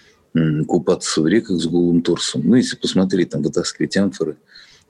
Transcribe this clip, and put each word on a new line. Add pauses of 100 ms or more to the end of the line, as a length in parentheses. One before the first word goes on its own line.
(340)
м,
купаться
в
реках
с
голым
торсом.
Ну,
если
посмотреть,
там,
вытаскивать
амфоры. (520)